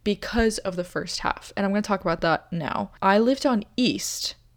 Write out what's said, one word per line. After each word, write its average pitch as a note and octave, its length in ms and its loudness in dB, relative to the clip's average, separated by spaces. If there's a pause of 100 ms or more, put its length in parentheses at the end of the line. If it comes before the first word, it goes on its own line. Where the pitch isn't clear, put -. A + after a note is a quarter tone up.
because G#3+ 540 2
of F3+ 180 -6
the F3 80 -2
first - 340 -6
half. - 380 -4
And G3+ 80 0
I'm G3 80 0
gonna G#3 80 2
talk G3+ 180 -2
about E3+ 220 -2
that E3 320 0
now. F#3 380 -4 (100)
I G3 180 6
lived C4 260 4
on A#3 200 2 (100)
East - 600 -2 (220)